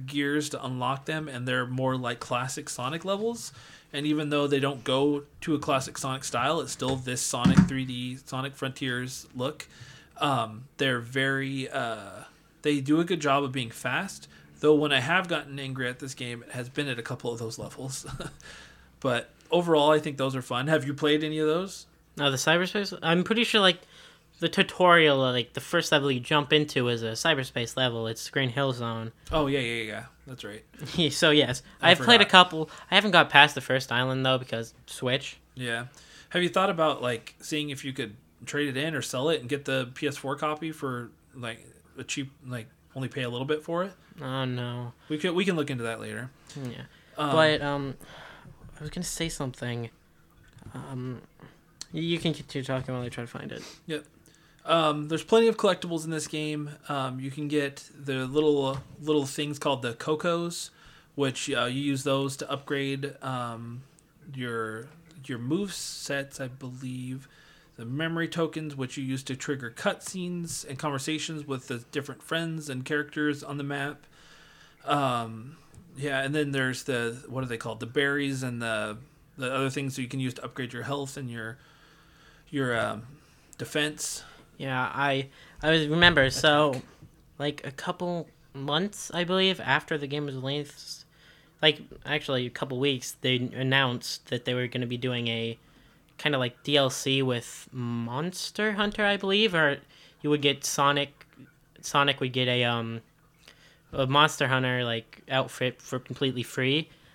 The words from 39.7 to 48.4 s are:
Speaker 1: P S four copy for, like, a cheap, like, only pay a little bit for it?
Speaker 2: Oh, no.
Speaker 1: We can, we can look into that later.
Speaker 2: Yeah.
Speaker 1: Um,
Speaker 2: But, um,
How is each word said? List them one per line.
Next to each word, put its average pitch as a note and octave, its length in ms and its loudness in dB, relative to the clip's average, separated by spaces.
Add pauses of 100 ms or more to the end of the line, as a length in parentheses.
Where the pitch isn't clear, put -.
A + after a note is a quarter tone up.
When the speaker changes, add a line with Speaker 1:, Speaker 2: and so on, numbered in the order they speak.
Speaker 1:
P D3+ 120 -2
S B2 80 -2
four C#3 220 -6
copy D#3 340 -4
for, B2+ 380 -6 (260)
like, A#2 240 -10 (380)
a C3 80 -12
cheap, C3+ 260 -6 (160)
like, A#2+ 200 -10 (280)
only C3 140 -4
pay C3 140 -4
a B2 60 -4
little A#2+ 160 -6
bit D3+ 200 -2
for E3+ 180 -2
it? G3 80 -6 (300)
Speaker 2:
Oh, C3 240 -4
no. B2 480 -6 (160)
Speaker 1:
We D#3 80 -2
can, E3+ 180 -2
we F3+ 80 2
can F3+ 140 2
look D3 120 0
into B2+ 140 -4
that A2+ 160 -4
later. G#2+ 300 -8 (260)
Speaker 2:
Yeah. B2 280 -10 (340)
Speaker 1:
Um, D3 160 -2
Speaker 2:
But, D#3 280 6
um, C#3+ 340 -4 (800)